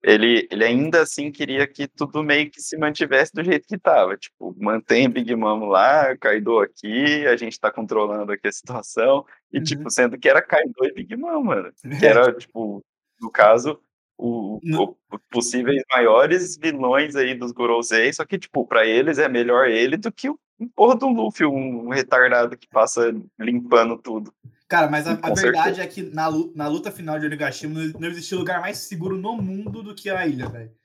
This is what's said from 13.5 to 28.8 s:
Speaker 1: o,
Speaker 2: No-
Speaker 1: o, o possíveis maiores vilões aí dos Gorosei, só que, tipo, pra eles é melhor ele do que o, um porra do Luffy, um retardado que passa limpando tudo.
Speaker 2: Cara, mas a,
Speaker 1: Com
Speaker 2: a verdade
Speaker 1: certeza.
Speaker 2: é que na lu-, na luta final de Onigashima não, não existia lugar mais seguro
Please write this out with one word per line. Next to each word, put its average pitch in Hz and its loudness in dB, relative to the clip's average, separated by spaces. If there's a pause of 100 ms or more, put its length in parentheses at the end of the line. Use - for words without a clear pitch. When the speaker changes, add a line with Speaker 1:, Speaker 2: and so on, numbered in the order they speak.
Speaker 1:
o, 113 -6
Speaker 2:
No- 165 -2 (140)
Speaker 1:
o, 104 -14
o - -14 (120)
possíveis 123 0
maiores 135 4
vilões 147 -2
aí 131 0
dos 120 -8
Gorosei, 117 0
só 156 -6
que, 185 -6
tipo, - -6
pra 113 4
eles 131 2
é 147 2
melhor 123 2
ele 120 2
do 214 -6
que - -8
o, 311 -10 (200)
um 233 -10
porra 240 2
do 262 -2
Luffy, 220 -2
um 131 -6
retardado 123 2
que - -20
passa 113 2 (240)
limpando 120 2
tudo. 110 -10 (380)
Speaker 2:
Cara, 170 2
mas 151 -2
a, 170 -2
Speaker 1:
Com 165 -8
Speaker 2:
a - -2
verdade 180 2
Speaker 1:
certeza. 185 -8
Speaker 2:
é 175 -6
que - -12 (120)
na 160 -2
lu-, 160 -4
na 151 -6
luta 151 -6
final 156 -8
de 151 -6
Onigashima 151 -6
não, 160 -8
não 170 -6
existia 170 -10
lugar 175 -4
mais 185 -8
seguro 185 -8